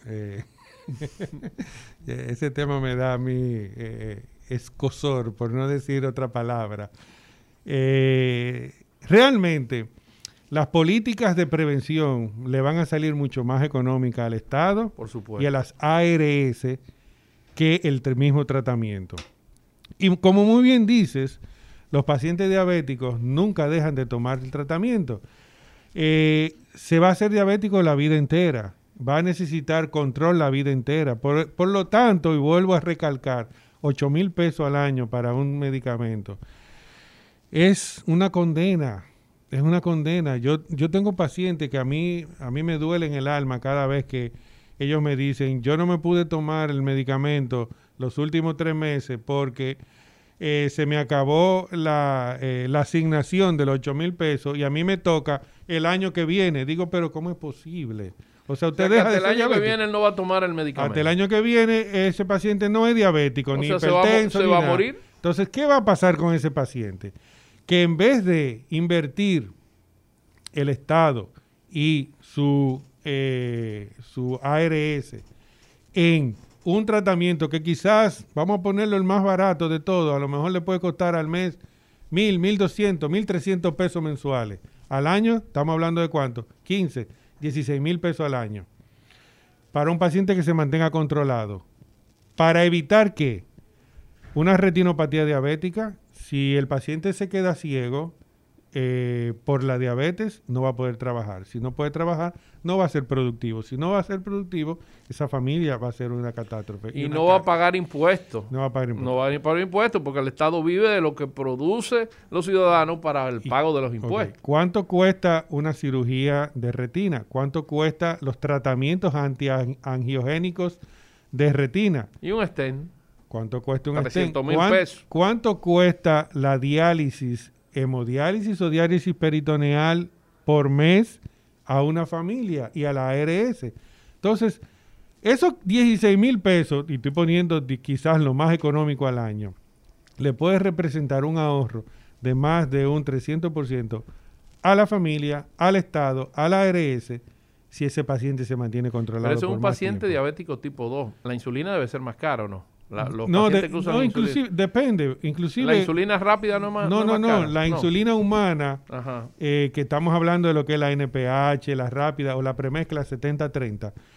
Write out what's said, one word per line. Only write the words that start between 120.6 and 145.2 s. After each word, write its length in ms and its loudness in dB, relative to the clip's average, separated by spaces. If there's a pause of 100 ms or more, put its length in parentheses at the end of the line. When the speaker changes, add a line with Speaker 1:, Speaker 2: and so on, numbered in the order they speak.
Speaker 1:
de 220 2
retina? 540 0 (140)
Speaker 2:
¿Y 100 -6
un 160 -2
stent? 420 -6 (380)
Speaker 1:
¿Cuánto 340 -8
cuesta 280 -2
un 80 -2
stent? 140 -2
Speaker 2:
Trescientos 340 0
mil 100 0
Speaker 1:
¿Cuán-, 160 4
Speaker 2:
pesos. 380 0
Speaker 1:
cuánto 500 2
cuesta 760 4
la 260 2
diálisis, 920 0 (220)
hemodiálisis 880 -2
o 80 0
diálisis 460 2
peritoneal 960 2 (340)
por 240 4
mes 500 4 (460)
a 160 0
una 240 0
familia 680 -6
y 80 -4
a 100 -2
la 160 -2
A 80 0
R 320 0
S? 240 -8 (420)
Entonces, 460 0 (600)
esos 400 2
dieciséis 520 4
mil 260 4
pesos, 460 2
y 80 -6
estoy 140 -4
poniendo 500 2
di-, 200 -6
quizás 420 0
lo 140 2
más 180 2
económico 540 0
al 100 -2
año, 380 -6 (640)
le 140 0
puede 260 2
representar 640 -2
un 140 -2
ahorro 460 -2 (360)
de 140 0
más 340 2
de 160 0
un 180 0
trescientos 480 -4
por 140 -4
ciento 400 -6 (560)
a 140 6
la 100 6
familia, 640 -2 (100)